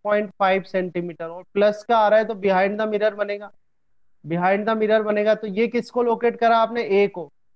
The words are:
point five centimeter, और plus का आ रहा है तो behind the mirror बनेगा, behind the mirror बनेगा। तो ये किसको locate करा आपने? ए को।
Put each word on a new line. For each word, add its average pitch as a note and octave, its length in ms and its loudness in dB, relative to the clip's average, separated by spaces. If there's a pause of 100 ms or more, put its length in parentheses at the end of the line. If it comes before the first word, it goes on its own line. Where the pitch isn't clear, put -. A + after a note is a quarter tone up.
point G#3 280 0
five F#3+ 340 0
centimeter, F3 600 -6
और E3+ 180 -14 (100)
plus G#3 300 2
का A#3 140 2
आ G#3+ 100 4
रहा G#3+ 120 6
है A3 60 2
तो A3 120 -6
behind G3 440 0
the A3 80 -2
mirror G#3 260 0
बनेगा, G#3 360 -6 (760)
behind F#3 420 0
the A3 120 0
mirror G#3+ 260 2
बनेगा। G#3 300 0
तो G#3+ 140 -10
ये G#3+ 200 -2
किसको A#3+ 340 -4
locate A#3 360 0
करा A#3 180 4
आपने? A3+ 260 0
ए G3+ 260 2
को। E3 220 -12 (240)